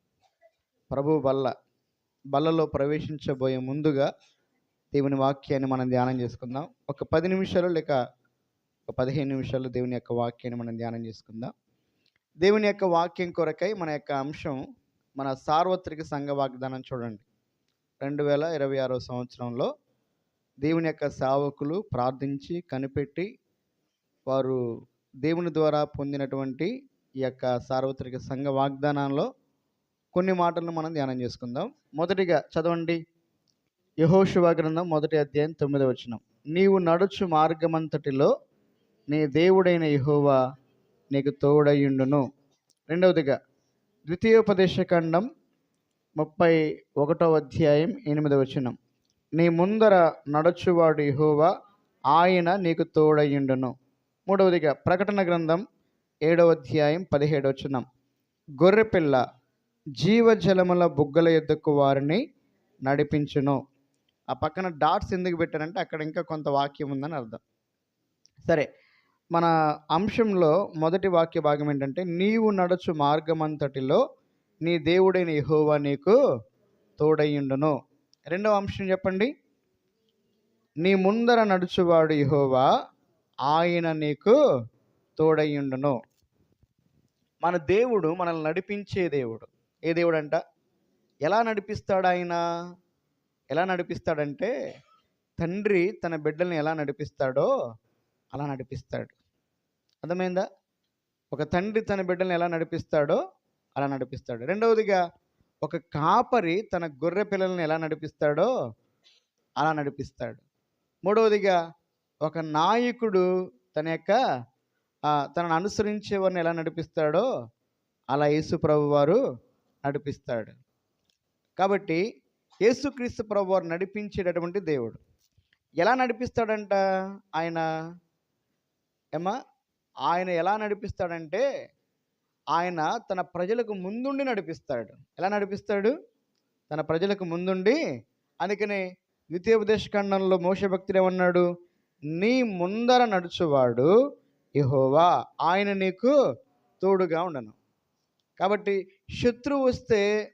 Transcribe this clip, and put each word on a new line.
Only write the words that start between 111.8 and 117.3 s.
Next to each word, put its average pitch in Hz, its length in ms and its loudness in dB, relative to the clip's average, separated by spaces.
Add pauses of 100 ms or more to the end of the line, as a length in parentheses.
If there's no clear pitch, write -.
ఒక 156 160 -4
నాయకుడు 185 1120 0 (240)
తన 156 120 -4
యొక్క, 165 560 0 (600)
ఆ, 147 240 0 (100)
తనను 170 160 -2
అనుసరించే 208 640 -4
వారిని 185 240 0
ఎలా 165 120 0
నడిపిస్తాడో 160 960 -2 (640)